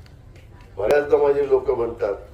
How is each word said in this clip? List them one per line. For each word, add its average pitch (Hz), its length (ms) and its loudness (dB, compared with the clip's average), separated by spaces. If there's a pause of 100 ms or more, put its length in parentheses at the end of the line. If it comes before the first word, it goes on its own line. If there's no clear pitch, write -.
(760)
बऱ्याचदा 143 400 2
माझे 143 320 2
लोक 131 200 2
म्हणतात 117 440 -4 (200)